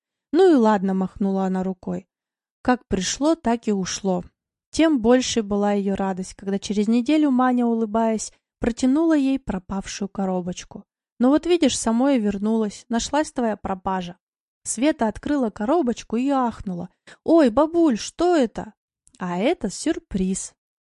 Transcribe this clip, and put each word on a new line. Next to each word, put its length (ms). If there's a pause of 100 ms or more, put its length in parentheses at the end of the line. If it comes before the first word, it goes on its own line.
(320)
"Ну 200
и 40
ладно", 380
махнула 520
она 180
рукой. 440 (540)
Как 260
пришло, 480
так 320
и 60
ушло. 500 (480)
Тем 300
больше 420
была 300
ее 220
радость, 380
когда 260
через 280
неделю 440
Маня, 340
улыбаясь, 680 (260)
протянула 560
ей 240
пропавшую 720
коробочку. 760 (340)
"Ну 100
вот 160
видишь, 320
само 320
и 100
вернулось, 720
нашлась 420
твоя 260
пропажа". 600 (460)
Света 440
открыла 420
коробочку 640
и 140
ахнула. 600 (340)
"Ой, 260
бабуль, 480
что 380
это?" 380 (460)
"А 180
это 320
сюрприз", 840 (360)